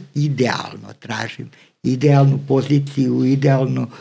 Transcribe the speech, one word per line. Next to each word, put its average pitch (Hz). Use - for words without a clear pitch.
idealno 123
tražim, 113
idealnu 139
poziciju, 135
idealno, 131